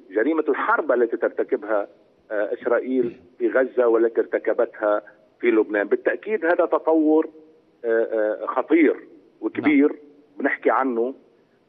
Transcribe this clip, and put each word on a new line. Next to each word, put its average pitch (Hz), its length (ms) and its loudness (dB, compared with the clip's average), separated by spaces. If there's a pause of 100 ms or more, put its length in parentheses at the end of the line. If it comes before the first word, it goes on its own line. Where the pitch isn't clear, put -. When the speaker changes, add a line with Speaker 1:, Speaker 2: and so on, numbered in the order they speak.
(120)
Speaker 1:
جريمة 143 380 0
الحرب 196 420 0
التي 117 260 0
ترتكبها، 107 680 -4 (440)
آه، 104 220 -4
إسرائيل 120 600 -2 (220)
في 117 120 0
غزة 123 380 2
والتي 113 340 2
ارتكبتها 110 800 -2 (380)
في 120 120 0
لبنان. 104 360 2
بالتأكيد 165 580 -2
هذا 170 200 2
تطور، 156 640 2 (560)
آه، 113 180 2
آه، 107 420 -4
خطير 131 500 2 (460)
وكبير، 139 460 2
Speaker 2:
نعم. - 120 -4 (400)
Speaker 1:
بنحكي 135 300 -2
عنه، 123 440 0 (560)